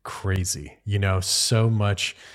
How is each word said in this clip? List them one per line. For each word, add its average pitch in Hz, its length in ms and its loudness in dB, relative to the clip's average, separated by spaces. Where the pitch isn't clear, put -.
crazy. 90 800 -4
You 101 160 0
know, 95 180 2
so 113 500 2
much 104 460 0